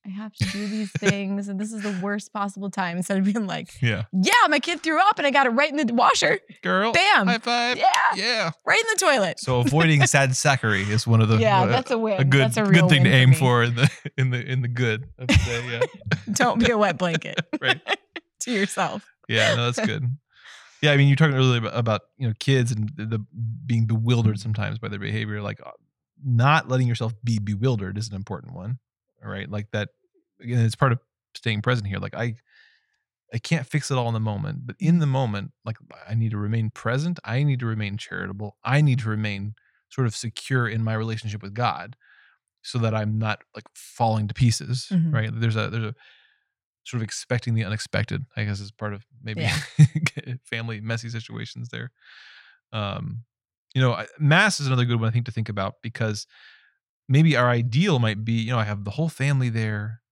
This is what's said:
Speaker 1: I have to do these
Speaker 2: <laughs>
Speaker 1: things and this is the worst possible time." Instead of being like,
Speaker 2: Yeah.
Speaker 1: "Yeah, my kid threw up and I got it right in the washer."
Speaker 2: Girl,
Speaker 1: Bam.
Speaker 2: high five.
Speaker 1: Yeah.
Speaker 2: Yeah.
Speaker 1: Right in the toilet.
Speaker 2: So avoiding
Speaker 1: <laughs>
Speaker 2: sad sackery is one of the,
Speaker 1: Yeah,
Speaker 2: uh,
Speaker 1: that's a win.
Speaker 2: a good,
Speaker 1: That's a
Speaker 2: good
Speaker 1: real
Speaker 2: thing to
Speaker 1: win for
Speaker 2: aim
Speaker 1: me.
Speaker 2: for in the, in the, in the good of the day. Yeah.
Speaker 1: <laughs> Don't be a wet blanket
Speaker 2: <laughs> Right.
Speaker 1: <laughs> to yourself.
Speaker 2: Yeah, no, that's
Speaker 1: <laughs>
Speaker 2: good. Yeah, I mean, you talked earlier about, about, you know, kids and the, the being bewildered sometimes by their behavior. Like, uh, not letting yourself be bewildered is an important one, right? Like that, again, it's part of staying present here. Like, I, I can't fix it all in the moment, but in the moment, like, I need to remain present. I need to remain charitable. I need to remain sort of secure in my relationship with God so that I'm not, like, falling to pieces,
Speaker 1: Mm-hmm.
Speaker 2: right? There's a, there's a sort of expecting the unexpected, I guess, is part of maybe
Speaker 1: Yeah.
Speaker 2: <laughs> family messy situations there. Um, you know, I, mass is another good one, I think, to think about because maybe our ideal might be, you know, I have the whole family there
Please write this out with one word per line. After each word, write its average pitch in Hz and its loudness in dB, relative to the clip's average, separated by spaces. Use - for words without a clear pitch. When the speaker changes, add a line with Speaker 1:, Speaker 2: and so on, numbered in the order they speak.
Speaker 1:
I 196 -12
have 208 -12
to - -2
do 202 -6
these 214 -6
Speaker 2:
<laughs> - -8
Speaker 1:
things 202 -2
and 196 -6
this 214 -8
is 214 -10
the 208 -4
worst 202 -6
possible 202 -4
time." 175 -4
Instead 190 -2
of 190 2
being 208 0
like, - -10
Speaker 2:
Yeah. 107 0
Speaker 1:
"Yeah, 190 2
my 302 2
kid 339 -6
threw 320 0
up 403 4
and 294 0
I 277 4
got 269 4
it 240 2
right 285 2
in 294 0
the 226 -2
washer." - 2
Speaker 2:
Girl, 190 0
Speaker 1:
Bam. 349 4
Speaker 2:
high 226 2
five. 240 0
Speaker 1:
Yeah. 330 2
Speaker 2:
Yeah. 214 -2
Speaker 1:
Right 440 4
in 453 -2
the 381 -2
toilet. 254 2
Speaker 2:
So 123 0
avoiding 147 6
Speaker 1:
<laughs> - -
Speaker 2:
sad 139 4
sackery 110 2
is 104 -2
one 117 6
of 107 4
the, 110 4
Speaker 1:
Yeah, 208 4
Speaker 2:
uh, 95 2
Speaker 1:
that's 247 0
a 233 2
win. 220 0
Speaker 2:
a 135 4
good, 139 4
Speaker 1:
That's 127 2
a 220 0
Speaker 2:
good 202 2
Speaker 1:
real 165 8
Speaker 2:
thing 139 6
to - 6
Speaker 1:
win - 4
for 127 6
Speaker 2:
aim 127 8
Speaker 1:
me. 127 8
Speaker 2:
for 123 4
in 120 0
the, 127 4
in 131 2
the, 123 -4
in 127 0
the 123 -4
good 120 -2
of 127 -8
the - 4
day. 120 0
Yeah. - -4
Speaker 1:
<laughs> 208 -4
Don't 247 2
be 226 4
a 220 0
wet 190 2
blanket 170 -4
Speaker 2:
<laughs> 302 -6
Right. 208 0
Speaker 1:
<laughs> - -20
to 247 -6
yourself. 190 -4
Speaker 2:
Yeah, 110 2
no, 120 0
that's 214 -4
Speaker 1:
<laughs> - -
Speaker 2:
good. 107 -4
Yeah, 147 4
I 143 4
mean, 139 6
you 139 6
talked 147 4
earlier 127 4
about, 110 -2
about, 113 0
you 131 -4
know, 110 -2
kids 127 2
and 107 -2
the, 110 -8
the 113 -2
being 113 2
bewildered 113 4
sometimes 107 -4
by 107 -8
their 101 -6
behavior. 104 -4
Like, 104 -8
uh, - -16
not 131 4
letting 127 2
yourself 113 -2
be 117 0
bewildered 101 -2
is 107 -6
an 101 -10
important 92 -10
one, 101 -10
right? 98 -10
Like 104 -8
that, 107 -4
again, 120 -2
it's 113 2
part 135 2
of 120 0
staying 107 -2
present 120 0
here. 95 -4
Like, 98 -8
I, 113 -4
I 113 -4
can't 156 -2
fix - -4
it 131 -2
all 120 -2
in 113 -2
the 110 -2
moment, 104 -6
but 117 -12
in 170 4
the 156 2
moment, 123 -2
like, 110 -8
I 110 -4
need 113 0
to 107 -4
remain 110 -2
present. 143 -4
I 127 -2
need 135 0
to 117 -4
remain 107 -4
charitable. 95 -10
I 139 2
need 135 4
to 110 -4
remain 107 -4
sort 127 -2
of - -4
secure 120 -4
in 113 -4
my 110 -2
relationship 110 -6
with 98 -14
God 104 -4
so - -8
that 113 0
I'm 107 -2
not, 107 -4
like, 110 -16
falling 110 -2
to 104 -6
pieces, 117 0
Speaker 1:
Mm-hmm. 165 2
Speaker 2:
right? 110 -2
There's 113 0
a, 107 -2
there's 113 -4
a 110 -8
sort 123 -8
of 113 -4
expecting 117 -4
the 113 -2
unexpected, 107 -4
I 113 -4
guess, 104 -4
is 101 -14
part 104 -8
of 101 -14
maybe 110 -8
Speaker 1:
Yeah. 127 -2
Speaker 2:
<laughs> 151 2
family 113 -8
messy 113 -6
situations 113 -10
there. 117 -12
Um, 101 -8
you 131 0
know, 127 4
I, 104 -4
mass 165 4
is 143 -6
another 127 0
good 120 0
one, 113 0
I 110 -2
think, 117 -2
to 117 -10
think 107 -6
about 101 -4
because 110 -6
maybe 147 6
our 123 4
ideal 123 2
might 110 0
be, 113 -2
you 113 -2
know, 123 0
I 107 0
have 101 -6
the 98 -6
whole 160 -2
family 135 0
there 110 -4